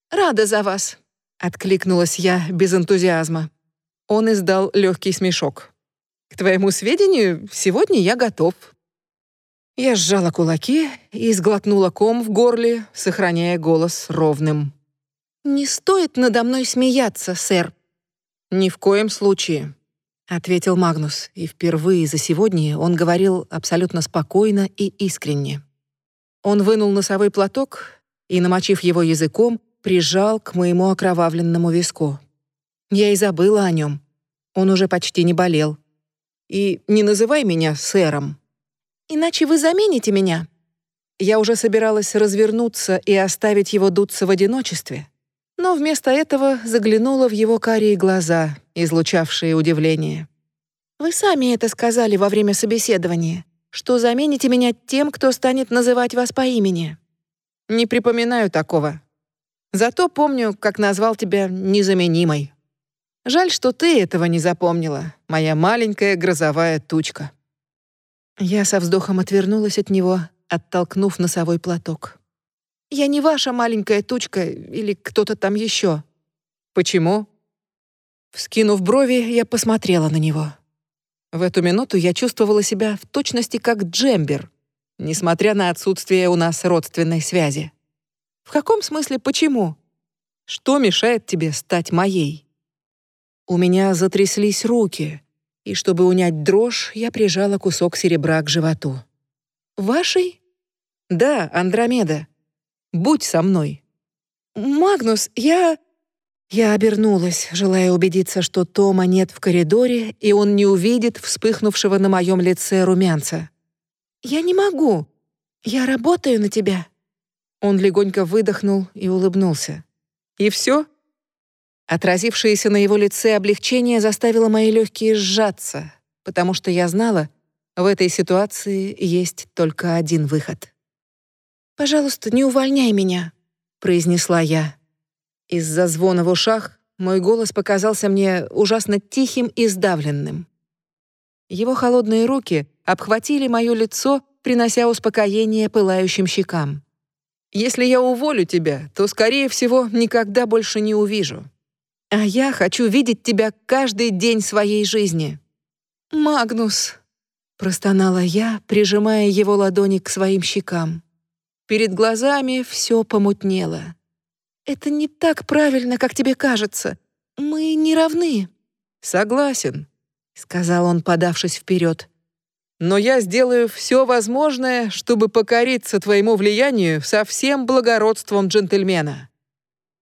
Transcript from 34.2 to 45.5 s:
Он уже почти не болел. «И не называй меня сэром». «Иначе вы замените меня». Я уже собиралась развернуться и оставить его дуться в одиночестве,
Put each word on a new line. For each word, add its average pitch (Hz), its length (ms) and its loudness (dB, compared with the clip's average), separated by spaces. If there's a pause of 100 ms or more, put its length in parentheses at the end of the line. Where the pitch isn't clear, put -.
Он 190 160 2
уже 190 180 2
почти 180 360 -2
не 175 80 2
болел. 160 460 0 (680)
«И 196 400 -4
не 214 140 4
называй 220 420 2
меня 165 300 0
сэром». 147 640 -2 (720)
«Иначе 320 380 0
вы 311 120 4
замените 320 540 2
меня». 180 340 0 (720)
Я 214 200 2
уже 220 180 2
собиралась 220 580 0
развернуться 214 800 0
и 196 180 0
оставить 196 580 0
его 196 180 4
дуться 196 360 -2
в 185 40 0
одиночестве, 190 800 -2 (480)